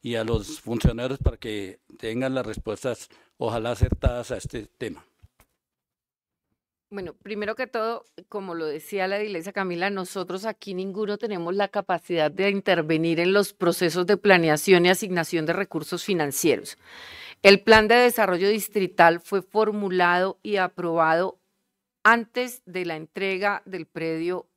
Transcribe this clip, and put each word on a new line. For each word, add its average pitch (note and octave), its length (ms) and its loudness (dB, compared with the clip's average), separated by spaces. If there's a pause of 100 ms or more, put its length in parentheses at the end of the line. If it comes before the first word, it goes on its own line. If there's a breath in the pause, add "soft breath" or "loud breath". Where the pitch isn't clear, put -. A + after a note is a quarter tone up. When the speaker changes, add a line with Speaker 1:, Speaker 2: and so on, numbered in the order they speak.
Speaker 1:
y A#2+ 140 -6
a A2+ 80 -2
los A2 380 -4
funcionarios A#2+ 580 -2
para - 160 -2
que G#2 440 -10 (200)
tengan B2 340 -6
las B2+ 120 -4
respuestas, G#2+ 640 -8 (280 soft breath)
ojalá A#2 340 -4
acertadas, B2 600 -2
a A#2 60 -6
este G#2 300 -12 (100)
tema. - 280 -10 (1800)
Speaker 2:
Bueno, F#3+ 240 -10
primero G#3 400 -8
que B3 140 -6
todo, A3+ 380 -4 (240)
como G3 260 -8
lo E3 100 -4
decía D#3 420 -4
la G3+ 120 -2
edilesa G3 320 -6
Camila, F#3 380 -2
nosotros F#3+ 560 -6
aquí G#3 280 -8
ninguno G3 440 -6
tenemos F#3 360 -4
la G3+ 140 0
capacidad E3+ 640 -2
de F#3+ 180 0
intervenir E3 680 2
en F3+ 140 2
los G3+ 200 2
procesos F3 540 0
de G3+ 80 4
planeación F3 680 6
y F3+ 40 6
asignación F3 560 0
de E3 80 0
recursos E3+ 500 -6
financieros. D3+ 760 0 (680 loud breath)
El G3 160 8
plan A3 300 6
de A#3 60 8
desarrollo G3+ 540 4
distrital F#3 680 2
fue G3 220 -4
formulado F#3+ 1000 0
y G#3 140 -4
aprobado E3+ 840 0 (680)
antes A#3 640 2
de F3+ 200 -8
la E3 100 -4
entrega F#3+ 680 -4
del F3+ 200 -10
predio E3 720 -4